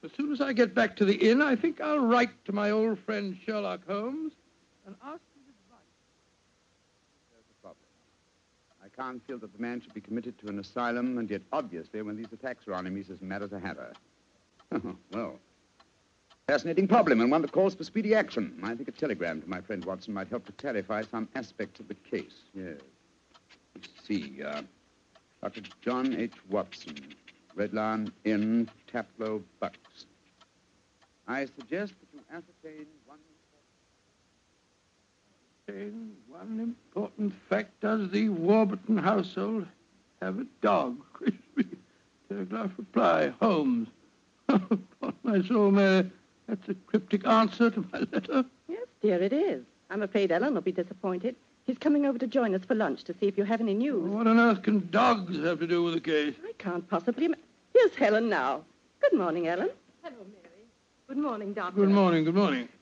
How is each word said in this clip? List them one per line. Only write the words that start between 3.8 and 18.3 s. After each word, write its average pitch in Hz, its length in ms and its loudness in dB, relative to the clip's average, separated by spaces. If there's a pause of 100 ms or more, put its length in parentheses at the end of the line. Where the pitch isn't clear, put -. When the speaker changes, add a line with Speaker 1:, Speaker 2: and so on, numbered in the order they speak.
Speaker 1:
Holmes 262 440 -6 (540)
and 202 180 -18
ask 302 160 -14 (160)
his 277 180 -20 (120)
advice. 220 260 -20 (1400)
Speaker 2:
There's 113 200 -20
a 107 100 -20
problem. 87 160 -20 (1040)
I 95 60 -20 (140)
can't 127 260 -10
feel 123 120 -10
that 107 140 -16
the 104 80 -10
man 120 200 -6
should - 120 -20
be 107 80 -12
committed 117 380 -10
to 104 80 -14
an 101 120 -8
asylum, 123 580 -4
and 110 120 -6
yet, 98 120 -6 (100)
obviously, 107 500 -8
when 104 140 -8
these 107 160 -12
attacks 120 380 -12
are 98 60 -6
on 90 120 -6
him, 92 80 -8
he's 98 140 -10
as 92 120 -14
mad 98 220 -8
as 101 80 -12
a 101 80 -10
hatter. 71 320 -10 (800)
<laughs> - 100 -4 (300)
Well, 95 260 -8 (1120)
fascinating 165 400 2
problem, 180 320 6
and 120 100 4
one 156 120 4
that 143 100 -4
calls 190 240 2
for 170 80 -12
speedy 208 320 0
action. 143 480 -2